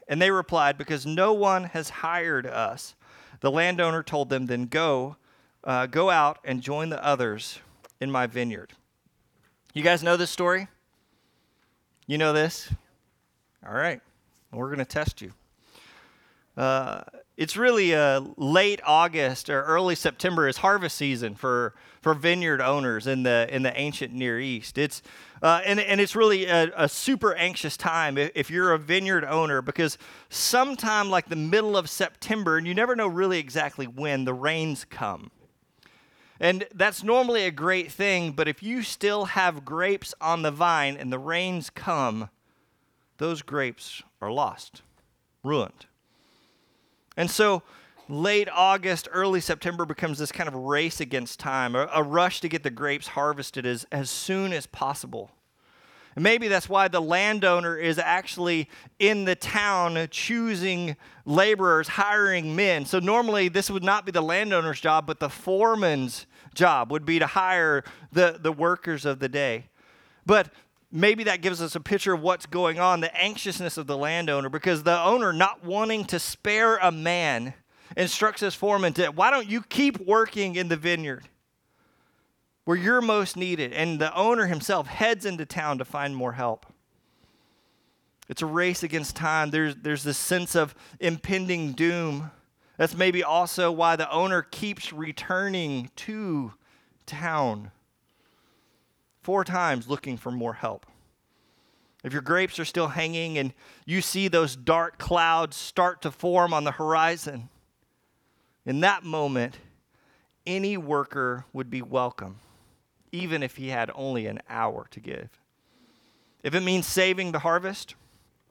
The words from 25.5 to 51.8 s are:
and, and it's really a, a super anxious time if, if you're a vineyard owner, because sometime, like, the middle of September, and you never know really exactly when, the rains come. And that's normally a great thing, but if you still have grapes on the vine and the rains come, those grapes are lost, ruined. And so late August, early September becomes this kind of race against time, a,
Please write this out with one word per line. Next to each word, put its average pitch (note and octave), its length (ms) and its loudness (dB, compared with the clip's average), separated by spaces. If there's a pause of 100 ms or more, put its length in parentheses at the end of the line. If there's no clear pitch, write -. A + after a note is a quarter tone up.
and, G3+ 120 2
and G3+ 220 2
it's G3+ 160 2
really G#3 300 4
a, E3+ 280 4
a D#3 140 4
super A3 460 0
anxious E3+ 420 -2
time D#3+ 400 0
if, C#3+ 180 0
if D3+ 160 -2
you're F3+ 220 4
a D#3+ 60 4
vineyard F3+ 440 2
owner, D3 380 2
because D3 380 -2 (320)
sometime, A3+ 800 2
like, F#3 180 2
the E3 80 -4
middle G3+ 400 2
of E3 140 0
September, G#3 680 0
and D#3+ 100 0
you F3 80 -2
never A#3+ 220 2
know G#3+ 120 0
really F#3 300 0
exactly C#3+ 480 -4
when, C3+ 380 -2
the B2+ 80 -2
rains D3+ 560 -2
come. G2 420 -8 (1080)
And F#3 340 2
that's F#3+ 280 0
normally A#3 420 4
a F3+ 60 0
great D#3+ 420 -2
thing, F3+ 400 0
but D3+ 160 0
if - 140 -6
you A#3 200 -4
still G#3 440 -2
have F3 400 0
grapes F3+ 560 -2
on E3 180 0
the D#3+ 100 0
vine D3 460 0
and C3 160 -6
the C3 60 -6
rains E3+ 500 -4
come, A#2 640 -4 (880)
those D#3 240 -4
grapes C3+ 600 -6 (200)
are G#2 100 -4
lost, B2 480 -4 (640)
ruined. C3 420 -4 (1300)
And E3+ 120 0
so G3+ 320 4 (480)
late G3 420 2
August, F#3 580 4
early F#3 300 2
September E3+ 460 -4
becomes D3+ 320 -4
this D3 120 -4
kind E3 180 -4
of C3+ 60 -8
race C#3+ 460 0
against B2+ 400 -4
time, C3 340 -2
a, C#3 200 0